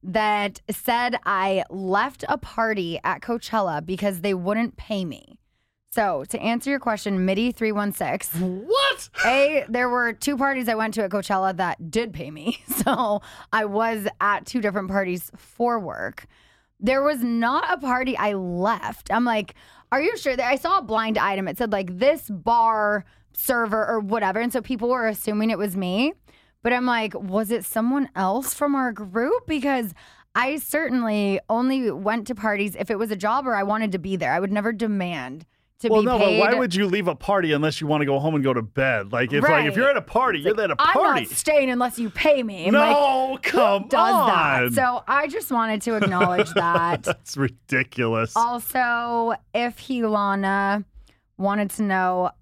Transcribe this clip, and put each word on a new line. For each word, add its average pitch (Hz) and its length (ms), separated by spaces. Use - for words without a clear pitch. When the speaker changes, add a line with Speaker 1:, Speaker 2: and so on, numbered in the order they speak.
Speaker 1:
that 208 580
said 240 540
I 196 440
left 196 580
a 294 120
party 202 640
at 175 180
Coachella 196 640
because 185 360
they 196 120
wouldn't 202 440
pay 196 280
me. - 320
So 185 380
to 226 120
answer 233 300
your 277 80
question, 202 460
midi 208 260
three 220 220
one 202 180
six. 165 440
Speaker 2:
What? 240 760
Speaker 1:
A, 277 440
there 247 200
were 240 240
two 285 240
parties 262 320
I 233 40
went 220 220
to 220 80
at 185 80
Coachella 190 460
that 170 340
did 220 220
pay 151 180
me. 156 320
<laughs> - 40
So 226 380
I 214 120
was 214 420
at 202 260
two 247 120
different 202 300
parties 185 460
for 240 440
work. 98 460
There 262 240
was 285 180
not 240 500
a 359 60
party 254 400
I 208 160
left. 185 800
I'm 233 120
like, 220 280
"Are 269 100
you 415 160
sure?" 262 180
That 247 140
I 277 60
saw 349 240
a - 20
blind 220 380
item. 190 280
It 175 120
said, 220 120
like, 185 280
"This 277 280
bar 214 800
server," 220 520
or 226 140
whatever. 202 400
And 240 120
so 247 100
people 240 280
were 240 180
assuming 214 440
it 185 80
was 196 180
me. 196 360
But 233 100
I'm 247 140
like, 226 260
"Was 196 380
it 226 140
someone 247 500
else 196 400
from 285 180
our 262 180
group?" 226 540
Because 262 480
I 262 220
certainly 233 840
only 247 420
went 208 360
to 254 80
parties 202 400
if - 140
it 220 80
was 214 140
a 214 60
job 226 280
or 254 100
I 196 80
wanted 214 280
to 185 80
be 190 160
there. 147 180
I 165 60
would 190 120
never 208 200
demand 175 720
to 226 100
Speaker 2:
Well, 214 120
Speaker 1:
be 214 40
Speaker 2:
no, 247 140
Speaker 1:
paid. 190 200
Speaker 2:
but 202 140
why 247 60
would 208 160
you 202 100
leave 185 220
a 160 80
party 180 380
unless 147 280
you 156 60
wanna 147 180
go 139 140
home 156 160
and 143 80
go 135 100
to 120 80
bed? 110 500
Like, 123 220
if, 147 80
like, 294 240
if 151 40
Speaker 1:
Right. - 60
Speaker 2:
you're 254 140
at 269 80
a 196 60
party, 233 340
Speaker 1:
It's 143 80
Speaker 2:
you're 208 80
Speaker 1:
like, 214 120
Speaker 2:
at 180 40
a 143 80
Speaker 1:
"I'm 320 160
not 311 200
Speaker 2:
party. 233 120
Speaker 1:
staying 285 460
unless 247 260
you 226 140
pay 285 320
me." 185 240
I'm 208 60
Speaker 2:
No, 285 60
Speaker 1:
like, 277 640
"Who - 60
Speaker 2:
come 202 360
Speaker 1:
does 330 400
that?" 151 380
Speaker 2:
on. 123 80
Speaker 1:
So 247 340
I 285 200
just 330 240
wanted 220 300
to 233 140
acknowledge 185 560
Speaker 2:
<laughs> - 20
Speaker 1:
that. 170 480
Speaker 2:
That's - 340
ridiculous. 127 1040
Speaker 1:
Also, 240 960
if 233 240
Hilana 202 1040
wanted 196 320
to - 100
know 185 480